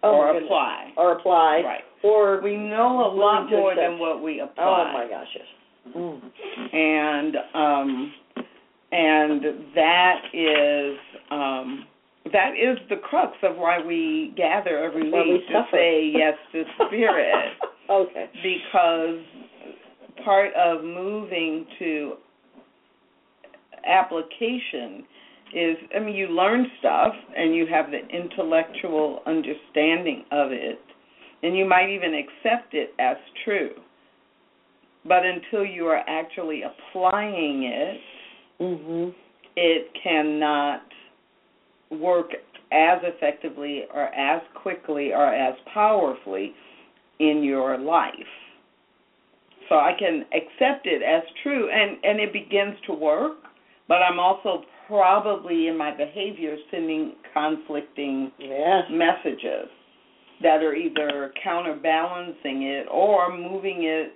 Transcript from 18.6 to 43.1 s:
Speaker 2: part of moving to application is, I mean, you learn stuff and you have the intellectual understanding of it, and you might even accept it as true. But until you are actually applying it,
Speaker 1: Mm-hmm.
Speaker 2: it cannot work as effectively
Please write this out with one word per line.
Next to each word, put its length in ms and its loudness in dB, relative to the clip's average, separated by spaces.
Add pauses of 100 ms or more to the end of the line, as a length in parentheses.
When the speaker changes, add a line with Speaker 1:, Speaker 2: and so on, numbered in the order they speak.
Speaker 2:
part 300 4
of 280 2
moving 840 -6 (140)
to 360 -4 (1700)
application 1160 -2 (480)
is, 240 0 (180)
I 40 0
mean, 160 -6
you 120 -4
learn 400 2 (120)
stuff 340 2 (220)
and 200 0
you 120 2
have 240 0
the 80 -6 (160)
intellectual 1120 -2
understanding 1040 -2
of 200 0
it, 280 -6 (640)
and 120 0
you 120 2
might 220 4
even 260 -4
accept 580 -4
it 260 -4
as 180 0 (280)
true. 260 -4 (1300)
But 200 6
until 400 -4
you 220 -6
are 200 2
actually 560 -6
applying 1000 -2
it, 340 -4 (600)
Speaker 1:
Mm-hmm. 500 -6 (460)
Speaker 2:
it 320 2 (160)
cannot 800 0 (1080)
work 400 0 (400)
as 320 6
effectively 800 -4 (100)